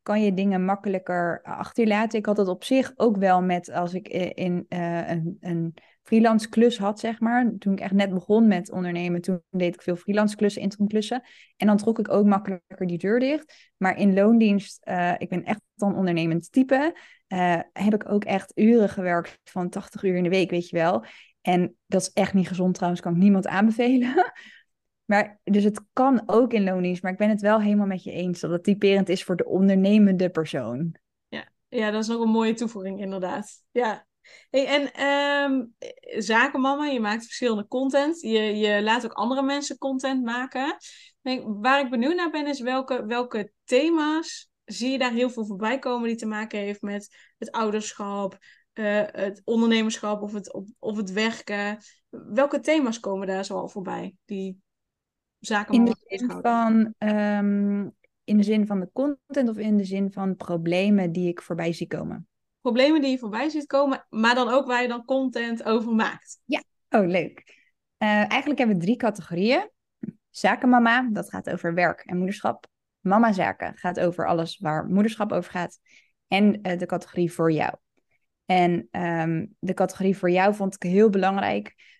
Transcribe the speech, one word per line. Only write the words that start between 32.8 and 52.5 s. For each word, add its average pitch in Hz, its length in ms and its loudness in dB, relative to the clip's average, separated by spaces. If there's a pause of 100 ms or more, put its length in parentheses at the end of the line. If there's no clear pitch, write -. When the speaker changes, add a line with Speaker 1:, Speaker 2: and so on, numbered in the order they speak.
Speaker 2:
inderdaad. 190 720 -8
Ja. 240 360 -4 (420)
Hey, 262 180 0
en, 285 260 0
ehm, 285 720 0 (560)
zakenmama, 269 640 0
je 277 140 -2
maakt 220 260 -4
verschillende 220 420 -4
content. 277 540 0
Je, 214 360 0
je 208 240 2
laat 226 240 0
ook 226 80 -10
andere 254 280 -2
mensen 277 360 -4
content 269 460 -2
maken. 254 540 -4 (440)
Nee, 254 240 -4
waar 220 340 2
ik 269 100 -2
benieuwd 254 260 0
naar 349 160 -2
ben, 302 160 -4
is 285 120 -4
welke, 254 460 -4
welke 233 460 -6 (120)
thema's 311 840 0 (140)
zie 233 280 -6
je 269 60 -2
daar 247 160 -2
heel 240 160 0
veel 226 160 -8
voorbij 220 340 -4
komen 247 280 -4
die 226 100 -4
te 233 80 -10
maken 214 340 -8
heeft 202 220 -8
met 202 360 -10 (200)
het - 140 -12
ouderschap, 202 840 -6 (360)
eh, 208 320 0
het 196 380 -8
ondernemerschap 220 800 0
of 208 120 -10
het, 208 200 -12
of, 196 120 -12 (140)
of 208 180 -8
het 196 140 -6
werken? 208 640 -4 (320)
Welke 277 500 -2